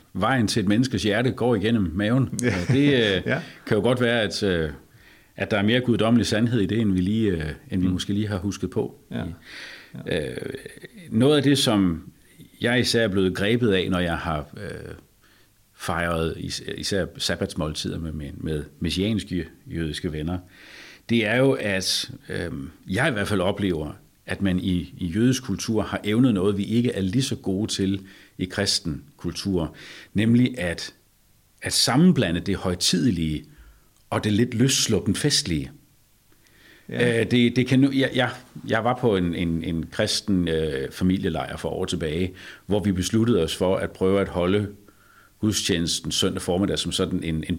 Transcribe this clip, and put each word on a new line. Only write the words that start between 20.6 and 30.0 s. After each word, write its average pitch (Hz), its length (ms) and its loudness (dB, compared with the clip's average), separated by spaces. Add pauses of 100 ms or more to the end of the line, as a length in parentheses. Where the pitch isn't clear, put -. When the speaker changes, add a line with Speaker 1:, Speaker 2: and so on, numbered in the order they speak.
Speaker 1:
det 117 180 2
er 110 100 2
jo, 131 240 4
at, 95 500 -2 (180)
øhm, 85 420 -6 (200)
jeg 123 180 0
i 151 40 -2
hvert 101 160 -2
fald 101 120 0
oplever, 90 520 -2 (340)
at 92 160 -6
man 92 160 2
i, 90 400 -2
i 90 80 -6
jødisk 117 360 0
kultur 104 400 -2
har 95 220 -4
evnet 113 300 4
noget, 98 240 2
vi 101 60 0
ikke 117 280 0
er - 80 -4
lige 95 220 0
så 117 140 -4
gode 98 340 -2
til 98 300 -2 (380)
i - 60 -4
kristen 87 580 -2 (140)
kultur, 85 580 -4 (400)